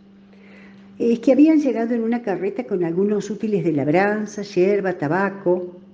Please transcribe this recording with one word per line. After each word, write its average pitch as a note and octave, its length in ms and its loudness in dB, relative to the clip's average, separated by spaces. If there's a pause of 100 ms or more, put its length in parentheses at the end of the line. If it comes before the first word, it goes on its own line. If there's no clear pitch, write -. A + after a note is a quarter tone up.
(1000)
Es A#3 220 2
que C#4 120 4
habían D4+ 280 6
llegado A#3 340 -2
en A3+ 80 -2
una A#3 180 -2
carreta G3 440 -4
con F#3+ 200 -4
algunos G3 460 -2
útiles G#3 340 -2
de D#3+ 80 0
labranza, G3+ 680 0
yerba, F#3 560 0
tabaco, F3+ 760 -2 (180)